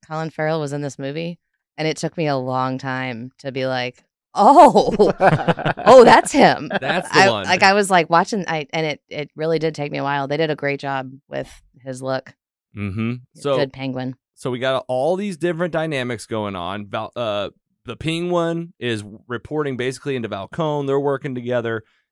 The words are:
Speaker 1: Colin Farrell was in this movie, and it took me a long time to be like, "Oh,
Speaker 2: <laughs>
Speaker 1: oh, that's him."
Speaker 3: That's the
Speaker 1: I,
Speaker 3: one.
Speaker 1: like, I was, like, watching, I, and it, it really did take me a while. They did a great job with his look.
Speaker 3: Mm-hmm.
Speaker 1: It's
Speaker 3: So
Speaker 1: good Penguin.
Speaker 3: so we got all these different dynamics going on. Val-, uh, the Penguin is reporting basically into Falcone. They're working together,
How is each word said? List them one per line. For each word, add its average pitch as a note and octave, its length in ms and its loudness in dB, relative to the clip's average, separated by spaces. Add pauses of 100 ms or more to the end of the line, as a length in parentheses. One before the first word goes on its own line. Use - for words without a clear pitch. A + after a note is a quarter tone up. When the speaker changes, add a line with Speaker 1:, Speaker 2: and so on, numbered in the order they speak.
Speaker 1:
Colin D#3+ 240 -8
Farrell D#3 300 -4
was C#3+ 120 -6
in C#3+ 100 -6
this C#3 160 -10
movie, D#3+ 400 -10 (380)
and D3+ 100 -4
it D#3 100 -2
took - 200 -8
me E3 100 -2
a C#3+ 100 0
long B2+ 420 -4
time C3 600 -8
to C#3 140 -10
be C3 140 -4
like, B2+ 360 -6 (320)
"Oh, G#3+ 840 8
Speaker 2:
<laughs> - 40 -14
Speaker 1:
oh, F#3 840 6
that's D4 280 6
him." F3 360 4 (120)
Speaker 3:
That's D#3 300 -4
the - 60 -4
Speaker 1:
I, F#3+ 140 6
Speaker 3:
one. G2+ 140 -2
Speaker 1:
like, F#3 180 2
I G3 120 6
was, G3+ 160 2
like, F3+ 200 4
watching, F3+ 380 2
I, D#3 240 -6
and D#3+ 140 -2
it, D3 220 -6
it D3 280 -10
really D#3+ 240 -2
did D#3+ 140 -2
take D3 180 -8
me D3 60 -6
a C#3 40 -4
while. C#3 240 -2
They C#3+ 100 -4
did D#3 140 0
a D3 60 -2
great C#3 240 -4
job C3+ 320 -6 (160)
with C#3 200 -10 (320)
his C3 220 -12
look. C3 320 -6 (420)
Speaker 3:
Mm-hmm. G#2 380 -6 (200)
Speaker 1:
It's - 100 -18
Speaker 3:
So C#3+ 120 0
Speaker 1:
good C#3 160 -2
Penguin. C3 440 -10 (180)
Speaker 3:
so - 160 -8
we B2 80 -6
got C3 300 -2
all C3 280 -2
these G3 200 -8
different E3+ 360 -4
dynamics C3+ 540 -6
going G#2 300 -6
on. F#2+ 320 -8
Val-, A2 260 -8
uh, G#2 360 -4 (340)
the C3 120 -12
Penguin E3+ 840 -4
is A2+ 240 -6 (240)
reporting C#3 480 -6
basically B2+ 400 -6
into A2+ 120 -8
Falcone. C#3+ 600 -6
They're C#3 100 0
working C#3 380 -4
together, A#2+ 480 -4 (280)